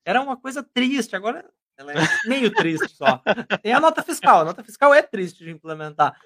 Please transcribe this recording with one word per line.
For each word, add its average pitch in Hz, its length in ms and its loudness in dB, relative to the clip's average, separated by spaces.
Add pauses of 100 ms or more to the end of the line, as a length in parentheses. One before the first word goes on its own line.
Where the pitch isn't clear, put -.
Era 226 180 0
uma 269 140 -8
coisa 262 260 -10
triste, 254 540 -2
agora 226 340 -8 (280)
ela 143 140 -16
é 147 40 -10 (300)
meio 240 260 0
triste 165 380 -2
só. - 300 -2 (420)
Tem 214 100 -2
a 277 80 4
nota 311 220 2
fiscal, 190 400 4
a - 20 0
nota 185 180 -6
fiscal 285 320 2
é 302 80 8
triste 185 400 -8
de 165 80 -16
implementar, 156 760 -4